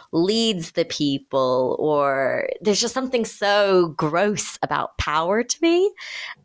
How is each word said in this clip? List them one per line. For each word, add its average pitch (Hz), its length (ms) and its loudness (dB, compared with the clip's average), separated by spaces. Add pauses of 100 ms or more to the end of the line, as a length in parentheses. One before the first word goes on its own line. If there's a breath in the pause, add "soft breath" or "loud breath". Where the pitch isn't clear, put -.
(140)
leads 190 600 0
the 165 120 0
people, 135 920 0
or 139 680 0 (140)
there's 202 200 2
just 233 120 -2
something 254 320 -2
so 202 600 2 (100)
gross 175 640 0
about - 360 -2
power 170 460 0
to - 180 -6
me. 349 300 4 (540 loud breath)